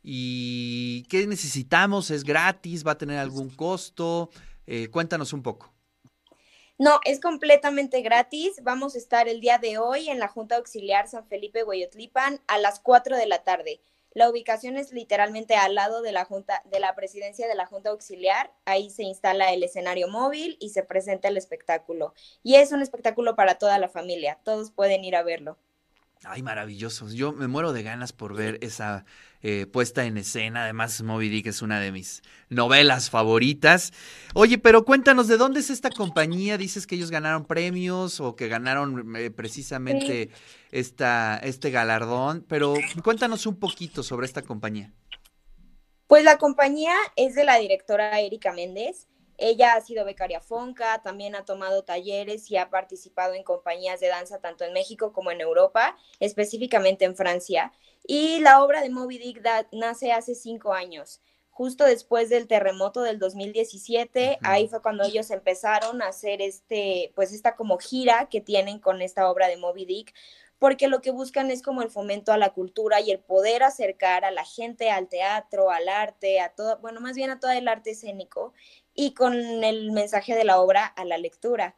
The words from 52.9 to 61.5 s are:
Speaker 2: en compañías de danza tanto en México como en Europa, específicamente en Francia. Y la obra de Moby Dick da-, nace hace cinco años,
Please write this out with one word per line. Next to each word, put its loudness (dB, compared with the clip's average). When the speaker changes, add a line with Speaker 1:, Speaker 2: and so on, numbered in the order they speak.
Speaker 2:
en -10
compañías -6
de -2
danza -4
tanto -10
en -10
México -6
como -6
en -8
Europa, 2
específicamente 0
en -6
Francia. -2
Y 0
la 10
obra 2
de -4
Moby -8
Dick -14
da-, 0
nace -4
hace -2
cinco -6
años, -10